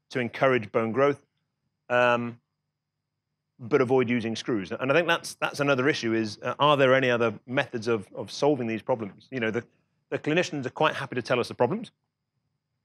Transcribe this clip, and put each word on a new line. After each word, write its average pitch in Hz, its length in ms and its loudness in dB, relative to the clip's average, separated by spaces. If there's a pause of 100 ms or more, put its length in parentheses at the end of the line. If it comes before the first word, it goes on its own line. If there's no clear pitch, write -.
(100)
to 135 80 -6
encourage 123 540 0
bone 113 180 0
growth, 139 340 2 (640)
um, 120 520 2 (1200)
but 131 200 2
avoid 127 300 2
using 113 240 -2
screws? 104 380 -4
And 131 180 -6
I 139 60 4
think 170 100 2
that's, - 280 -2
that's - 260 -6
another 143 280 2
issue 117 260 0
is, 110 280 -2
uh, 123 160 -4
are 147 180 4
there 131 200 6
any 131 160 2
other 117 200 0 (140)
methods 123 400 -4
of, 113 260 -2
of 110 200 -12
solving 143 340 0
these 110 160 -6
problems? 113 480 -6
You 135 80 -8
know, 110 140 -2
the, 117 100 -4 (480)
the 139 80 -4
clinicians 151 480 -2
are 131 40 -6
quite 151 260 -2
happy 135 180 -8
to 123 80 -4
tell 123 160 0
us 113 80 -2
the 107 80 -12
problems 170 380 -2 (920)